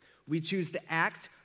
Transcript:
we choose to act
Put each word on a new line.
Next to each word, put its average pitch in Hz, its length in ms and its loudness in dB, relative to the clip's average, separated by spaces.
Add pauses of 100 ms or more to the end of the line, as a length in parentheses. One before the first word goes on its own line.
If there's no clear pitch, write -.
(280)
we 160 140 0
choose 175 300 -2
to 165 200 -6
act 170 380 2 (160)